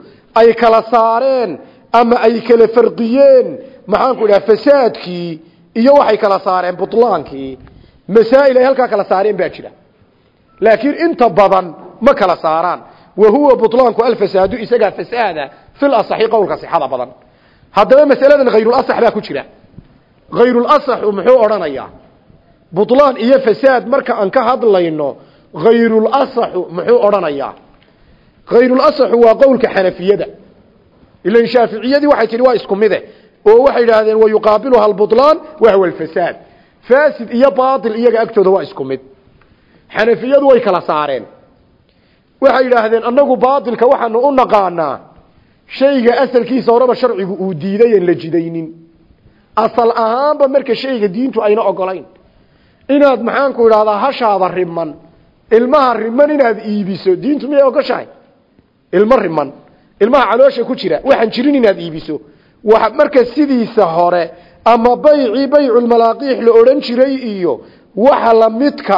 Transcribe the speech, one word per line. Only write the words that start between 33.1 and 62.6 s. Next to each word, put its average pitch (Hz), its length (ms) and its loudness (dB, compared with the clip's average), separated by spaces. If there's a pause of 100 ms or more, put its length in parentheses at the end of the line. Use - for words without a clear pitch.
Oo 233 160 6
waxay 240 200 2
yidhaahdeen, 220 340 2
"Wa 220 140 4
yuqaabiluha 214 540 0
albutlaan, 220 520 2 (240)
wa 220 120 4
huwa 190 140 2
alfasaad." 160 500 -6 (520)
Faasid 269 460 0
iyo 262 160 4
baatil 254 460 -2
iyaga 233 240 0
agtooda 196 300 0
waa 190 120 0
isku 139 220 -12
mid. 131 160 -8 (960)
Xanafiyadu 247 520 0
way 247 120 4
kala 180 200 -2
saareen. 143 440 -6 (1160)
Waxay 262 240 2
yidhaahdeen, 226 400 0
"Annagu 247 320 0
baatilka 233 500 0
waxaanu 233 320 0
u 277 140 0
naqaanaa 180 640 0 (680)
shayga 254 540 0
asalkiisa 240 520 0
horeba 247 220 2
sharcigu 196 400 -4 (100)
uu 190 100 -6
diiday 208 420 0
aan 180 100 0
la 175 80 2
jidaynin. 165 520 -6 (880)
Asal 226 400 0
ahaanba 269 520 -2
marka 269 260 -2
shayga 226 340 -4
diintu 220 340 -6
ayna 214 200 -4
ogolayn. 185 420 -6 (840)
Inaad, 277 340 0
maxaan 247 320 -2
ku 240 140 0
idhahdaa, 214 300 2
hashaada 214 500 -2
riman, 170 460 -6 (560)
ilmaha 247 440 2
riman 233 360 0
inaad 247 360 0
iibiso, 196 500 -4
diintu 240 320 -4
miyay 285 140 2
ogoshahay? 247 440 -2 (840)
Ilmo 214 240 2
riman, 160 360 -4 (480)
ilmaha 240 300 2
caloosha 240 340 2
ku 254 120 -6
jira, 160 280 -6
waxaan 247 260 0
jirin 285 240 -2
inaad 214 260 0
iibiso." 160 400 -10 (440)